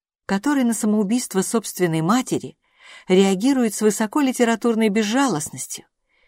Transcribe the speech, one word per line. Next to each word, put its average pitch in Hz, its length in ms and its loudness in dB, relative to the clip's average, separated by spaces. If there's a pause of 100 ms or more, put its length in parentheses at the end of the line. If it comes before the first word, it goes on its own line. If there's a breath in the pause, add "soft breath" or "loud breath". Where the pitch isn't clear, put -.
(260)
который 254 380 0
на 233 100 0
самоубийство 214 680 0
собственной 180 640 -2
матери 185 560 -2 (480 loud breath)
реагирует 196 680 4
с - 60 -8
высоко 214 400 0
литературной 233 680 0
безжалостностью, 208 960 -2 (440)